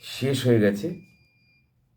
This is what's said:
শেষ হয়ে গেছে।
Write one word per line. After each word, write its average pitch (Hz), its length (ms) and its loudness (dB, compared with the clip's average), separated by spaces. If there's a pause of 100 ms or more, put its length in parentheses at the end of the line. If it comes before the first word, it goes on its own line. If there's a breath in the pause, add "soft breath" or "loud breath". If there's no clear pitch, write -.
শেষ 135 440 -4
হয়ে 117 140 6
গেছে। 104 400 -2 (960)